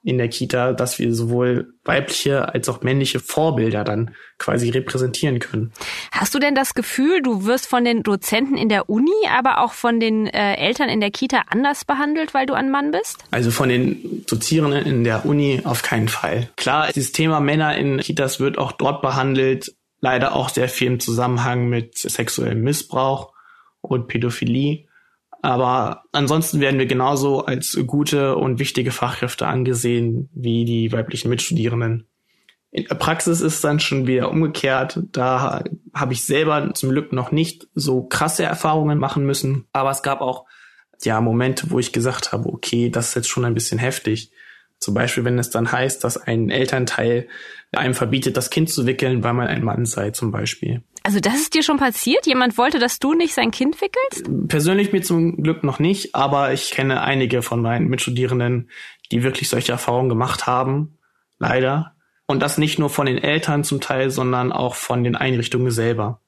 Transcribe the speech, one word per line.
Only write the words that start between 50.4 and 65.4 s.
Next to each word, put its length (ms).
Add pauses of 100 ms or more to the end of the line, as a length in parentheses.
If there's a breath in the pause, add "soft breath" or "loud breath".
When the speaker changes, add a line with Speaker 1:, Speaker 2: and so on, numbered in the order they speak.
Speaker 2:
Also 160
das 160
ist 180
dir 100
schon 140
passiert? 480
Jemand 320
wollte, 220
dass 200
du 140
nicht 200
sein 180
Kind 300
wickelst? 480 (180)
Speaker 1:
Persönlich 460
mir 80
zum 400
Glück 220
noch 160
nicht, 360
aber 380
ich 180
kenne 300
einige 400
von 200
meinen 260
Mitstudierenden, 840 (420 loud breath)
die 120
wirklich 260
solche 220
Erfahrungen 380
gemacht 380
haben, 500 (420)
leider. 560 (300)
Und 160
das 160
nicht 200
nur 120
von 160
den 120
Eltern 460
zum 160
Teil, 300
sondern 420
auch 240
von 280
den 120
Einrichtungen 560